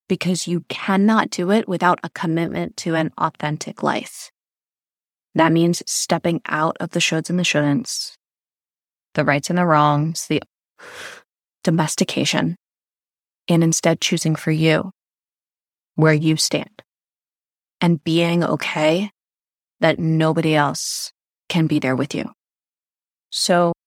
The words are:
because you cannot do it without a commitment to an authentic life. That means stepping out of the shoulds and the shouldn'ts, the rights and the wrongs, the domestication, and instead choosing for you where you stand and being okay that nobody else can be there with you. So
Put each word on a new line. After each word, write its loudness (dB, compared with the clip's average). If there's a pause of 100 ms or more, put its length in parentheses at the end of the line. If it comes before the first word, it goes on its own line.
because -2
you -2
cannot 2
do -4
it 2
without 2
a -8
commitment -4
to -4
an 0
authentic -6
life. -4 (1040)
That 4
means 2 (100)
stepping -2
out -2
of -8
the -2
shoulds -2
and 0
the 0
shouldn'ts, -2 (960)
the 2
rights 0
and 0
the 2
wrongs, 2
the -2 (1200)
domestication, 0 (920)
and 4
instead 2
choosing 0
for -4
you 2 (1040)
where 4
you 2
stand -4 (960)
and 2
being 0
okay 0 (720)
that 2
nobody 2
else -2 (360)
can 2
be 0
there 0
with -4
you. -8 (1000)
So 2 (140)